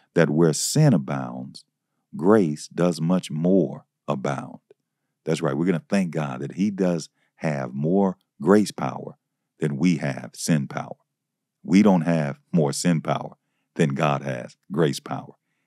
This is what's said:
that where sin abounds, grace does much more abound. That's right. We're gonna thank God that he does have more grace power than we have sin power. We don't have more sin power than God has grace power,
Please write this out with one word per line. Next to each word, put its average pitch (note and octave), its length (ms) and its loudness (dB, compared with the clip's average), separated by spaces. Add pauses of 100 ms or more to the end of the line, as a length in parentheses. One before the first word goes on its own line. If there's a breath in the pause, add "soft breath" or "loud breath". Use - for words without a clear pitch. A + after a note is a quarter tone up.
(160)
that D#2+ 140 4
where D#2 240 4
sin D3 400 4
abounds, C2 720 -4 (520)
grace F2 520 2
does E2 320 0
much F2 320 -2
more D#2 540 0 (200)
abound. C2+ 540 -6 (680)
That's D#2 160 -2
right. C#2+ 140 -2
We're D#2+ 100 -2
gonna F2 220 0
thank F#2+ 240 0
God C#2 300 -6
that C#2+ 140 -10
he G2+ 140 0
does F2+ 400 -2 (280)
have C2+ 360 -6
more F2+ 440 0 (240)
grace F#2+ 300 4
power - 460 -10 (420)
than D2 180 -2
we E2+ 200 2
have C2 380 -6
sin D2 320 0
power. - 300 -10 (680)
We - 160 4
don't F#2 200 6
have D#2 400 -2 (100)
more D2+ 220 2
sin E2+ 260 0
power C#2 380 -6 (380)
than - 200 0
God C#2+ 260 0
has C2 360 -10 (120)
grace C#2+ 300 0
power, - 360 -12 (320)